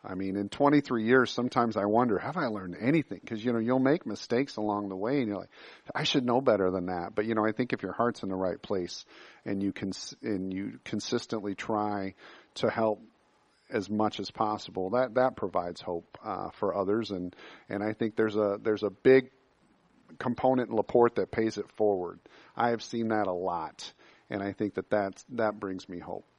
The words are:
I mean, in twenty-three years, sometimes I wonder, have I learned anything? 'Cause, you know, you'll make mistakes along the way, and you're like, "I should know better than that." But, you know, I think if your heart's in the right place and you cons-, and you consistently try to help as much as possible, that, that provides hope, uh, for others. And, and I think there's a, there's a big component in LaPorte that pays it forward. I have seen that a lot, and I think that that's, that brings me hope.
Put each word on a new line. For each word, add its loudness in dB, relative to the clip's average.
I -10
mean, -4
in -2
twenty-three 4
years, 6
sometimes 0
I 2
wonder, 4
have -6
I 0
learned -6
anything? 0
'Cause, -8
you 0
know, 0
you'll 2
make 2
mistakes -2
along -2
the -6
way, 0
and 0
you're -2
like, -12
"I -4
should 2
know 4
better 4
than -2
that." -6
But, 0
you 0
know, 2
I 2
think -4
if -4
your -6
heart's 0
in -4
the -4
right -2
place -6
and -4
you 0
cons-, -10
and -4
you -8
consistently -4
try -2
to 0
help 2
as -2
much 0
as -6
possible, -2
that, 0
that 2
provides -4
hope, -8
uh, -6
for -2
others. 0
And, -6
and -4
I 0
think -4
there's 4
a, 2
there's 0
a 0
big 6
component 2
in -2
LaPorte 6
that 0
pays 0
it -8
forward. 0
I 2
have -2
seen -4
that 0
a 0
lot, -6
and -4
I -4
think -4
that -6
that's, 0
that 0
brings -6
me -10
hope. -10